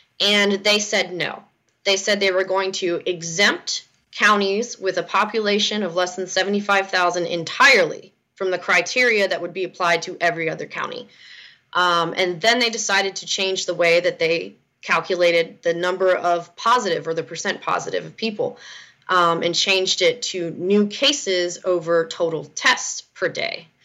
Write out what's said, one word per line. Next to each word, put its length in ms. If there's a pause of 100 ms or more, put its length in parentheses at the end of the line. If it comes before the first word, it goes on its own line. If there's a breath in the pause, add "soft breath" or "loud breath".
(200 loud breath)
And 320 (120)
they 140
said 340
no. 300 (420)
They 120
said 240
they 120
were 120
going 280
to 340
exempt 800 (260)
counties 680
with 200
a 40
population 800
of 120
less 220
than 100
seventy-five 640
thousand 360
entirely 840 (220)
from 160
the 80
criteria 680
that 120
would 140
be 100
applied 380
to 180
every 300
other 160
county. 420 (640 loud breath)
Um, 440
and 260
then 160
they 100
decided 480
to 100
change 380
the 100
way 260
that 180
they 380 (260)
calculated 800
the 100
number 420
of 420
positive 520
or 60
the 80
percent 400
positive 420
of 100
people, 440 (500 loud breath)
um, 340
and 120
changed 480
it 200
to 280
new 360
cases 800
over 440
total 360
tests 560
per 300
day. 380 (160 soft breath)